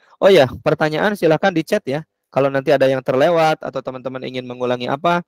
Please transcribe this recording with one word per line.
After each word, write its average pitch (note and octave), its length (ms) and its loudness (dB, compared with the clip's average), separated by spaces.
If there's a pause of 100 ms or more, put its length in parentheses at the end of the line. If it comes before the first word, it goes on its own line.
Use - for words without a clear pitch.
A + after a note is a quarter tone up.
(220)
Oh F#3+ 80 6
ya, E3 160 6 (160)
pertanyaan D#3 560 -2
silahkan D#3+ 320 2
di E3 160 -4
chat G#3 180 -2
ya. C#3+ 220 -6 (260)
Kalau C#3 160 2
nanti C#3 240 0
ada C3+ 160 4
yang C3+ 160 0
terlewat D#3 560 2
atau C3+ 240 -8
teman-teman C3 400 -10
ingin B2+ 240 -10
mengulangi B2 400 -4
apa, E3+ 400 -2